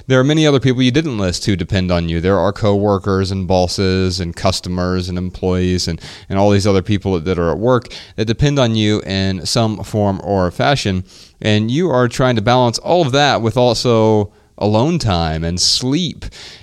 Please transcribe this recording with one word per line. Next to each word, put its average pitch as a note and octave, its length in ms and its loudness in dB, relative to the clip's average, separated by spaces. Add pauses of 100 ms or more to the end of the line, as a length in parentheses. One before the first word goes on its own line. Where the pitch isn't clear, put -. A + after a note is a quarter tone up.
there C3 120 4
are B2+ 60 4
many D#3 200 2
other C#3+ 140 4
people B2+ 220 2
you B2+ 100 4
didn't C#3+ 260 -2
list F#2 280 -2
who G2+ 100 0
depend F2+ 340 -2
on F2 200 0
you. E2 100 -2
There F#2+ 180 2
are F2+ 140 2
coworkers G2+ 800 0
and F#2+ 160 -4
bosses F#2 720 0
and E2+ 160 -6
customers F2+ 720 -2
and F2+ 100 -6
employees F2+ 720 -2
and, E2 140 -6 (260)
and G2 100 -4
all G2+ 120 4
these G2+ 180 2
other F#2+ 140 4
people G2 320 -2
that, E2 120 -2
that F2 140 -2
are E2+ 120 0
at D2 60 -2
work A#2+ 360 0 (240)
that A2 80 -2
depend C#3 340 0
on A#2 160 2
you G#2 260 2
in F#2+ 440 -4
some A2 380 -2
form G2+ 400 -2
or F#2 280 0
fashion. A2 540 -2 (360)
And G#2+ 300 0
you E3 180 0
are B2 200 2
trying B2+ 260 0
to A2 60 0
balance A#2+ 380 2
all F3 220 2
of C3 120 0
that C3+ 280 2
with A2 140 0
also A2+ 800 2 (240)
alone A#2 420 0
time E2 460 -2
and F2 140 -4
sleep C#3+ 680 -2 (380)